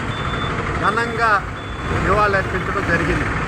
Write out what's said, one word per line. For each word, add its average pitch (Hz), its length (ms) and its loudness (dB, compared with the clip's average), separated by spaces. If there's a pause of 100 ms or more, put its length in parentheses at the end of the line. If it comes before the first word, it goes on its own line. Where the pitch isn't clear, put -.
(840)
ఘనంగా 226 480 2 (720)
నివాళులర్పించడం 190 880 2
జరిగింది. 147 360 0 (200)